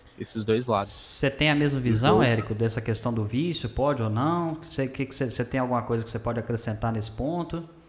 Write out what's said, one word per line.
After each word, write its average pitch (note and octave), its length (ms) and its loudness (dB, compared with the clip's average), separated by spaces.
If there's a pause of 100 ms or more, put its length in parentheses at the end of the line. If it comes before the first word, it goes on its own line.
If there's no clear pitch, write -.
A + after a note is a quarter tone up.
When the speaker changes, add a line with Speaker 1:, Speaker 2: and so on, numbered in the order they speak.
(180)
Speaker 1:
esses A2 260 -6
dois A2 220 2
lados. G2+ 260 2
Speaker 2:
Cê - 380 -2
tem D3+ 200 4
a D3 40 4
mesma C#3+ 240 2
Speaker 1:
Os B2 60 0
Speaker 2:
visão, A#2+ 340 6
Speaker 1:
dois. C3 100 6
Speaker 2:
Érico, A2 260 0
dessa A2+ 260 0
questão A#2 320 -2
do A2+ 120 0
vício, B2+ 440 -2
pode C3 340 0
ou A2 60 0
não? D#3 560 0
Cê, - 240 -2
que C3+ 160 -4
que C3 100 -6
cê, C3 160 0
cê A#2+ 140 -2
tem C3 160 -2
alguma B2 220 0
coisa A#2 220 -2
que - 60 -10
cê A#2+ 80 -4
pode A#2 200 -2
acrescentar A2+ 540 -2
nesse A2 180 -4
ponto? E3 580 -4 (200)